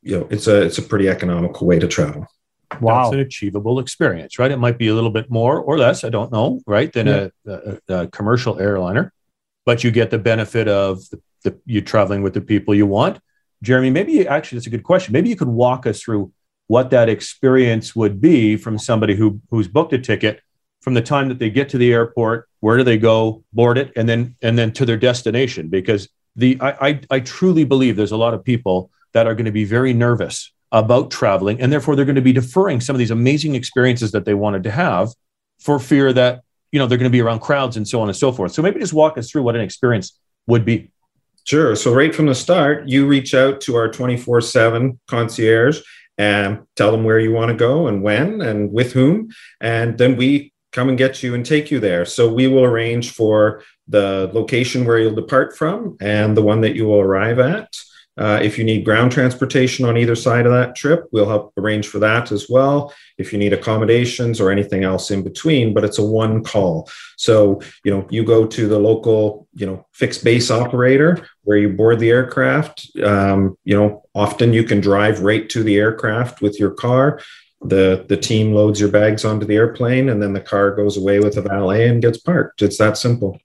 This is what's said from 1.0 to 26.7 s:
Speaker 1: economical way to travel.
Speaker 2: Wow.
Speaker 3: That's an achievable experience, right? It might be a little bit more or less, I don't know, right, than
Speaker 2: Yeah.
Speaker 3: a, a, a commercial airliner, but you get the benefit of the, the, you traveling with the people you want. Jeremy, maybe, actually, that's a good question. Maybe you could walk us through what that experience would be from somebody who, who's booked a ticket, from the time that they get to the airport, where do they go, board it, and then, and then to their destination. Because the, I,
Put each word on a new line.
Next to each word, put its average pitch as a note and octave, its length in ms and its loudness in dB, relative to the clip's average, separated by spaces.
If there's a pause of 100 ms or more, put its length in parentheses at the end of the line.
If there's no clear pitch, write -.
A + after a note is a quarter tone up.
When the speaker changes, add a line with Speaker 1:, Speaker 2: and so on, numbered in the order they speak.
Speaker 1:
economical F2 560 -4
way F2 120 4
to E2+ 80 0
travel. D2 400 -4 (540)
Speaker 2:
Wow. A#2 220 2
Speaker 3:
That's B2 140 0
an C3+ 40 -2
achievable G#2 600 -4
experience, A2 580 -6
right? B2+ 120 0
It C#3 60 -4
might A#2+ 220 0
be A#2 100 0
a G#2+ 60 2
little A2+ 160 0
bit A2 180 -6
more A#2+ 320 0
or D3 160 -2
less, D#3+ 280 2
I A2+ 40 -6
don't A2 240 -6
know, C#3 340 -2
right, A2+ 240 0
than A2 160 -2
Speaker 2:
Yeah. G2+ 220 0 (180)
Speaker 3:
a, G#2+ 60 -14
a, F#2+ 420 -10
a F2 120 -4
commercial A2 520 -4
airliner, G2 540 -4 (540)
but A#2+ 180 0
you A#2+ 60 2
get A2+ 200 0
the A2 80 -2
benefit A2 500 -2
of G2 420 -2
the, - 100 -18 (220)
the, - 240 -6
you G#2+ 160 -2
traveling G2+ 400 -2
with F#2+ 100 -4
the G#2 80 -6
people G#2 340 -2
you G#2 120 4
want. A2 320 0 (440)
Jeremy, B2+ 280 2
maybe, G3 360 0
actually, C3+ 300 -4
that's A#2 100 -12
a A2+ 40 -12
good A2+ 140 -8
question. F#3 280 0
Maybe F3 160 2
you A3+ 80 -2
could C3+ 120 -4
walk B2 380 0
us G#2+ 160 -6
through G#2 300 -4 (340)
what B2+ 240 2
that A#2+ 180 4
experience A#2+ 880 0
would G2+ 240 0
be A2+ 360 4
from G#2+ 220 -8
somebody G#2+ 360 0
who, G#2 260 0 (100)
who's G#2+ 180 -2
booked D3 240 0
a C3 60 -2
ticket, A2 420 -2 (420)
from B2+ 120 -4
the A#2 80 2
time C#3 260 -2
that B2+ 100 -8
they A2+ 120 -2
get C#3 180 -2
to - 80 -6
the A#2+ 160 4
airport, A#2 560 0 (120)
where A2+ 180 2
do C3 60 2
they A#2+ 120 4
go, A2+ 560 0
board A#2+ 240 2
it, C3+ 200 -4
and A2+ 120 -2
then, A#2 320 -2
and A#2 160 0
then A2+ 160 0
to C3+ 140 -2
their A2+ 100 0
destination. A#2+ 720 -2
Because F#2+ 400 -2 (280)
the, B2+ 220 2
I, C3+ 300 -2